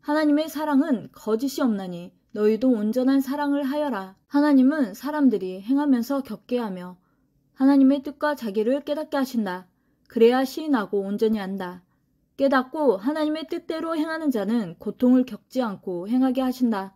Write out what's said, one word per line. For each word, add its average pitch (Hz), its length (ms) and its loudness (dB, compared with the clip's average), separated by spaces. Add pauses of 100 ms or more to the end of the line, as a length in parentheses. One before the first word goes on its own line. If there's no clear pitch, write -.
하나님의 302 480 0
사랑은 285 640 -2
거짓이 240 480 -4
없나니 185 500 -4 (220)
너희도 214 360 2
온전한 254 520 2
사랑을 285 420 -2
하여라. 262 540 -4 (100)
하나님은 277 680 2
사람들이 208 680 0
행하면서 269 640 0
겪게 247 360 -6
하며 180 380 -8 (560)
하나님의 269 500 4
뜻과 294 320 -4
자기를 226 460 -2
깨닫게 302 340 -6
하신다. 214 540 -4 (440)
그래야 247 320 6
시인하고 262 560 -2
온전히 214 380 0
안다. 185 420 -8 (560)
깨닫고 262 600 2
하나님의 302 500 -2
뜻대로 330 480 -6
행하는 320 340 -4
자는 208 480 -2
고통을 254 480 2
겪지 247 380 -8
않고 190 440 -6
행하게 254 340 0
하신다. 240 540 -2